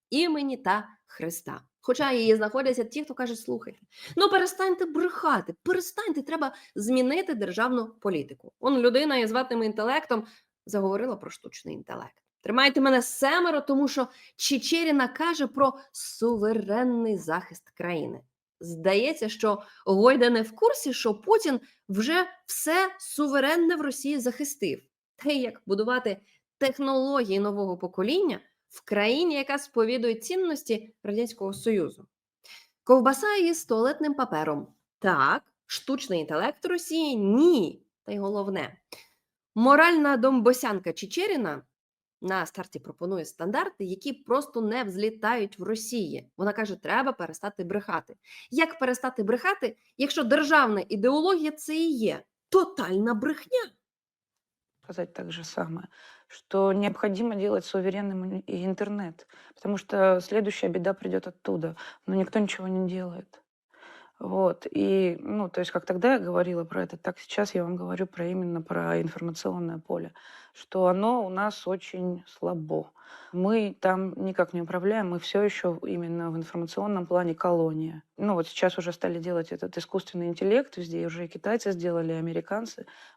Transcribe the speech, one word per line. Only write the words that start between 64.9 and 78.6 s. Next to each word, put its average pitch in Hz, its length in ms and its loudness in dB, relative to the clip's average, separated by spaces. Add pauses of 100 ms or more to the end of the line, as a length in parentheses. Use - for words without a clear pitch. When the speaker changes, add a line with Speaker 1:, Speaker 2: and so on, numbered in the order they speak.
Speaker 2:
ну, 202 280 -4
то 180 120 -4
есть, 175 100 -4
как 175 140 -4
тогда 185 300 2
я 233 40 -2
говорила 175 460 0
про 180 180 -4
это, 175 140 -8
так - 220 -8
сейчас - 360 -4
я 175 80 0
вам 175 140 -4
говорю 180 300 -4
про, 175 200 -6
именно 175 340 -2
про 170 400 -2
информационное 170 760 -6
поле, 170 340 -6 (400)
что - 340 0
оно 208 380 2
у 185 40 -6
нас 196 380 -4
очень 180 600 -4
слабо. 160 640 -6 (420)
Мы 202 480 0
там 190 320 0 (120)
никак 185 280 0
не 175 100 -2
управляем, 185 480 0
мы 175 80 -2
все 196 240 0
еще 180 340 0 (100)
именно 170 440 -4
в 165 60 -4
информационном 175 680 -4
плане 175 280 0
колония. 160 680 0 (140)
Ну, 202 180 0
вот 165 120 0
сейчас - 320 0